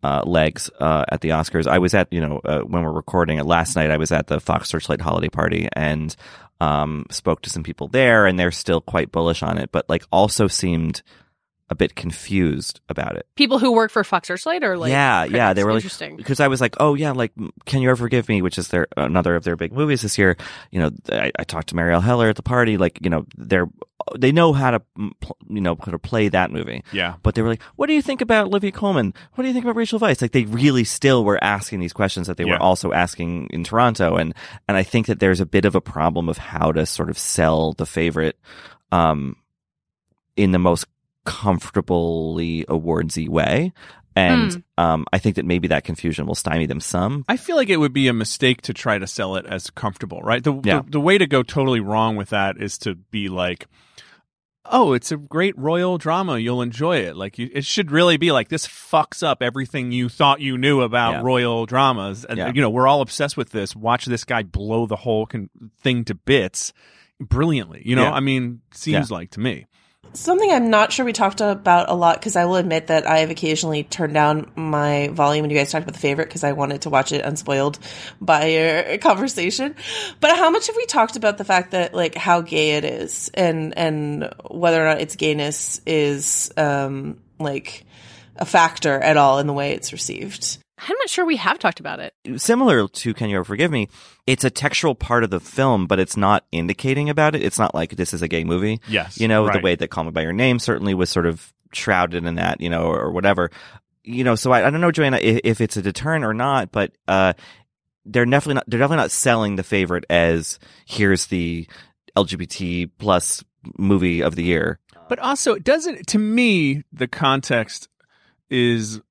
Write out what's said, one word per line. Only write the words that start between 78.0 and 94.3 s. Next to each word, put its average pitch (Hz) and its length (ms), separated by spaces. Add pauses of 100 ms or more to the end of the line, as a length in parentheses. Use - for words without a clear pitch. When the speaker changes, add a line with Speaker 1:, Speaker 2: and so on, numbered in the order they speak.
Speaker 4:
by 160 260
your 160 520
conversation. 226 760 (460)
But 302 180
how 349 100
much 370 200
have 440 80
we 466 100
talked 240 300
about 214 220
the 202 60
fact 180 280
that, 180 200
like, 165 220
how 175 260
gay 156 360
it 151 80
is - 500
and, 160 420
and 151 540 (180)
whether 170 320
or 160 80
not 156 140
its 156 140
gayness 151 680
is, 147 720
um, 143 640 (200)
like, - 460 (520)
a - 100
factor 160 520
at 151 200
all 139 220
in 143 60
the 147 60
way 143 200
it's - 200
received? - 640 (200)
Speaker 2:
I'm - 200
not 539 100
sure 370 160
we 330 120
have 202 220
talked - 220
about - 200
it. - 120 (240)
Speaker 1:
Similar 226 500
to - 280
Can 110 160
You 101 60
Ever 90 80
Forgive 113 260
Me, 117 180 (380)
it's 131 180